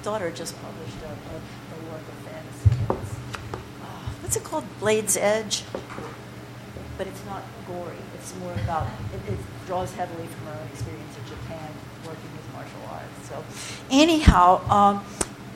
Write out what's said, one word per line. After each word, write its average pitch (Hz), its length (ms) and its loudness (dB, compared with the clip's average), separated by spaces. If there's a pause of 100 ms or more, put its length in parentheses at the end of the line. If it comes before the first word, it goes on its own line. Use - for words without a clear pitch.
daughter 208 280 -2
just 165 300 -8
published - 440 -10
a, - 80 -8
a, - 240 -10
a - 400 -12 (140)
work 156 100 -8
of - 240 -12
fantasy. - 440 2 (200)
It's, - 240 0 (680)
uh, - 40 -12 (360)
what's - 140 -2
it - 80 -2
called? 302 220 -4 (140)
Blade's 214 380 4
Edge? 208 460 2 (1300)
But 190 100 -4
it's 185 180 -10
not 196 180 -8 (240)
gory. 175 300 -8 (180)
It's - 200 -10
more 180 180 -8
about, 165 340 0 (260)
it, - 200 -4
it - 60 -2 (260)
draws 185 280 -2
heavily 170 340 -4
from - 200 -10
her 151 140 -8
own 156 100 -8
experience 151 460 -8
in - 120 -8
Japan - 400 -8 (360)
working 160 300 -10
with 151 180 -12
martial 123 280 -10 (100)
arts. - 380 -10
So 143 140 -8 (460)
anyhow, 277 800 10
um, 202 340 8 (520)